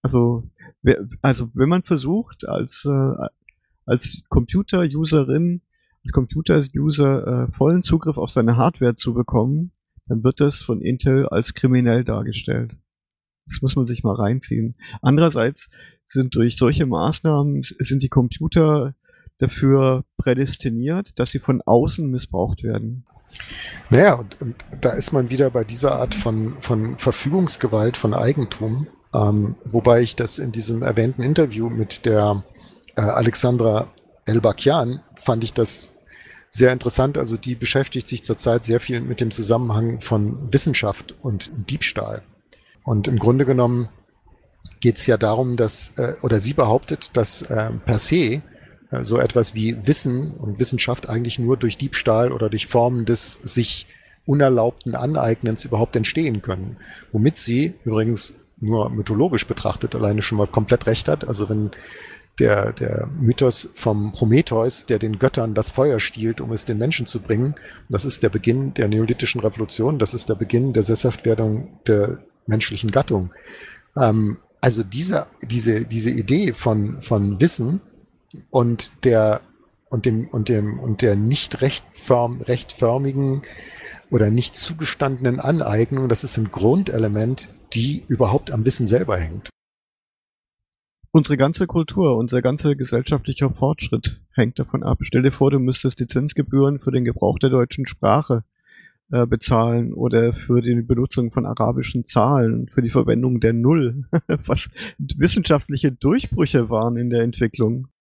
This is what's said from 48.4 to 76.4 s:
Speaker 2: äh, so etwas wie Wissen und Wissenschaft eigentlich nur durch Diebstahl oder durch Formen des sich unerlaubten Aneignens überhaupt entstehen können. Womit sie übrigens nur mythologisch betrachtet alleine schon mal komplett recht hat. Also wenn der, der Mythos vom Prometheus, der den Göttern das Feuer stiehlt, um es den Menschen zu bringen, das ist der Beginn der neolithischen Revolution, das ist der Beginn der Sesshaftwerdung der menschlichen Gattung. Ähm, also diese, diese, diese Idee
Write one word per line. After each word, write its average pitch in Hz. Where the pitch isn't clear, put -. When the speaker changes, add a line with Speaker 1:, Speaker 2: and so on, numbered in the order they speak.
Speaker 2:
äh, 127
so 113
etwas 120
wie 113
Wissen 139
und 104
Wissenschaft 123
eigentlich 120
nur 120
durch 113
Diebstahl 123
oder 110
durch 104
Formen 120
des -
sich -
unerlaubten 123
Aneignens 120
überhaupt 117
entstehen 117
können. 95
Womit 113
sie 139
übrigens 110
nur 107
mythologisch 113
betrachtet -
alleine 107
schon 107
mal 104
komplett 117
recht 113
hat. 151
Also 104
wenn 107
der, 107
der -
Mythos 123
vom 104
Prometheus, 117
der 110
den 107
Göttern 117
das 107
Feuer 131
stiehlt, 110
um 117
es 110
den 110
Menschen 123
zu -
bringen, 117
das 104
ist -
der 107
Beginn 135
der 110
neolithischen 110
Revolution, 110
das 107
ist -
der 110
Beginn 120
der 110
Sesshaftwerdung 113
der 104
menschlichen 110
Gattung. 98
Ähm, 110
also 113
diese, 147
diese, 113
diese 113
Idee 127